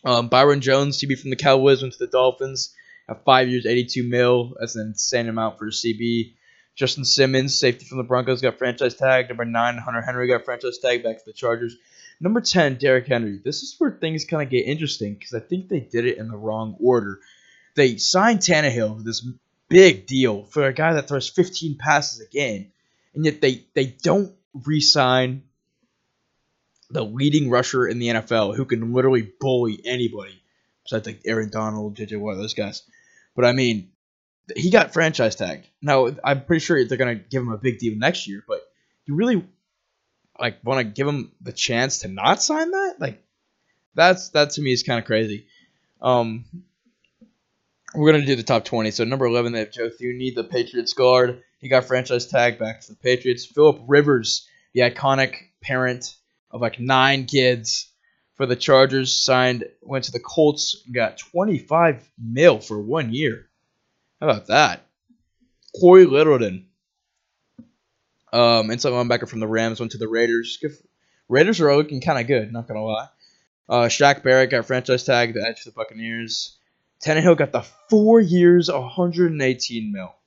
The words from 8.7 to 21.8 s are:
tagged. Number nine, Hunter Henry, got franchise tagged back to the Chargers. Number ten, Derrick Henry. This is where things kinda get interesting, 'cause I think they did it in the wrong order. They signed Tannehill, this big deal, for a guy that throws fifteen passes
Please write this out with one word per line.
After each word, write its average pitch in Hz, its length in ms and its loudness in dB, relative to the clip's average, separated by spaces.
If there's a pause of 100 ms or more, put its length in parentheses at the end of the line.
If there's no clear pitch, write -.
tagged. 131 340 0
Number 120 160 -8
nine, 117 320 -2
Hunter 117 240 -8
Henry, 123 280 -4
got 123 160 0
franchise 123 340 -8
tagged 123 260 -2
back 113 140 -6
to - 80 -20
the 110 60 -20
Chargers. 117 440 -6 (440)
Number 208 200 0
ten, 151 360 0
Derrick 131 320 2
Henry. 110 360 -2
This 147 180 -6
is - 160 -16
where 285 120 0
things 160 340 -6
kinda 151 220 -4
get 123 200 -2
interesting, 131 520 -6
'cause - 160 -18
I 117 60 -6
think 185 280 -8
they 165 120 -4
did 117 260 -4
it 123 100 -2
in 113 120 -12
the 110 80 -12
wrong 107 440 -8
order. 110 400 2 (540)
They 131 220 2
signed 202 420 2
Tannehill, 120 680 0
this 113 220 -10 (420)
big 170 380 8
deal, 117 380 0
for 147 200 -2
a 135 80 0
guy 156 220 0
that 147 140 -2
throws 135 200 -4
fifteen 170 480 -2
passes 143 440 -2